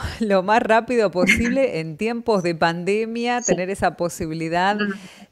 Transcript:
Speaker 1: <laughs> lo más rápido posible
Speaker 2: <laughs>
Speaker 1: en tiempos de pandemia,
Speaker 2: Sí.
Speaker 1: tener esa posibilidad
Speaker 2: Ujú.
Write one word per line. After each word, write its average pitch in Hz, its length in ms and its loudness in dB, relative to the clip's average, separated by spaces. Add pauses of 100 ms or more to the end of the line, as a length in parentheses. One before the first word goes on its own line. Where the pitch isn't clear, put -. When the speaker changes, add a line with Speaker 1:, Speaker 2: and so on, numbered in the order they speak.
(100)
Speaker 1:
<laughs> - 100 -14
lo 196 240 2
más 214 180 4
rápido 226 480 2
posible 226 680 2
Speaker 2:
<laughs> - 0 -
Speaker 1:
en 160 160 -8
tiempos 226 480 0
de 170 100 0
pandemia, 220 880 0
Speaker 2:
Sí. 190 100 0
Speaker 1:
tener 180 180 0
esa 190 260 -2
posibilidad 170 800 -2
Speaker 2:
Ujú. 208 160 -2 (400)